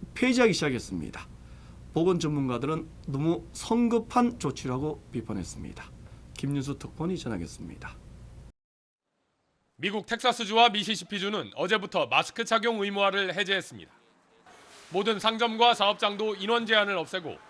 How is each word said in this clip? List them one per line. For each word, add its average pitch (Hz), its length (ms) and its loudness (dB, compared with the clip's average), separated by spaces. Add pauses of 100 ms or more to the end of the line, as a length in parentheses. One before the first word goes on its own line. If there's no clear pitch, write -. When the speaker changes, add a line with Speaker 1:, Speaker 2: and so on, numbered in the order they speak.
(120)
Speaker 1:
폐지하기 240 400 6
시작했습니다. 104 760 -2 (680)
보건 175 240 4
전문가들은 147 680 0 (220)
너무 135 460 0
성급한 240 840 2
조치라고 139 720 -4
비판했습니다. - 720 -8 (540)
김윤수 139 420 -4
특파원이 175 380 -6
전하겠습니다. - 800 -10 (1800)
Speaker 2:
미국 196 280 -4
텍사스주와 233 640 4
미시시피주는 196 880 -4
어제부터 185 540 0
마스크 165 360 0
착용 226 380 0
의무화를 196 520 0
해제했습니다. 175 560 -4 (1000)
모든 202 280 0
상점과 226 540 4
사업장도 208 600 0
인원 220 320 0
제한을 202 320 4
없애고 156 400 -6 (120)